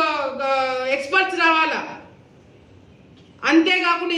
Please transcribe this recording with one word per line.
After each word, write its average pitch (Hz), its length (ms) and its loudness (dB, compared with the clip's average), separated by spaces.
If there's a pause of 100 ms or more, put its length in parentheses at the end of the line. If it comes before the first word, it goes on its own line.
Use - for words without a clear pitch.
ఆ, 311 40 0 (380)
ఆ, - 20 0 (460)
ఎక్స్‌పర్ట్స్ 359 480 0
రావాలా. 320 380 2 (1700)
అంతేకాకుండా 349 680 2